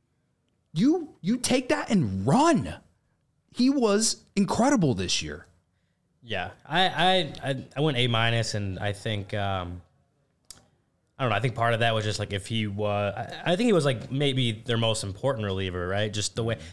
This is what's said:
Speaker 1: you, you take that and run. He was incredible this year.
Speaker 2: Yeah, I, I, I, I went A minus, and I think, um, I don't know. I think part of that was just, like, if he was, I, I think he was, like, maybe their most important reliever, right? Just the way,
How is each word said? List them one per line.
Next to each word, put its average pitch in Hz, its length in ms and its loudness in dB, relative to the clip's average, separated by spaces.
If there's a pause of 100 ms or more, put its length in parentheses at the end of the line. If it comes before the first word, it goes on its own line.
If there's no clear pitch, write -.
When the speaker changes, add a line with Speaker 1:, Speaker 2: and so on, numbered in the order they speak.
(720)
Speaker 1:
you, 285 480 2
you 208 160 0
take 254 320 0
that 294 220 0
and 101 360 2
run. 185 480 4 (760)
He 254 200 4
was 220 520 2 (140)
incredible 202 580 4
this 90 280 -2
year. 73 240 -10 (760)
Speaker 2:
Yeah, 95 280 -4 (180)
I, 170 200 0
I, 170 440 0 (180)
I, 131 140 -6 (120)
I 135 40 -2
went 151 160 0
A 123 120 2
minus, 117 460 0
and 98 240 -4
I 104 140 -4
think, 101 420 -8
um, 95 460 -4 (1400)
I 131 60 -2
don't 120 60 0
know. 104 60 2
I 104 40 0
think 120 160 -2
part 117 180 2
of 110 60 0
that 117 140 2
was 107 100 0
just, 104 160 -2
like, 101 120 -6
if 98 140 -4
he 110 220 -2
was, 101 480 -2
I, 160 360 -4
I 185 40 2
think 233 100 0
he 233 60 4
was, 165 120 4
like, 123 280 -2
maybe 131 400 0
their 113 240 -4
most 113 260 0
important 107 440 -4
reliever, 92 420 -4
right? 104 240 -2
Just 104 240 -4
the 117 80 -2
way, 113 140 -2 (140)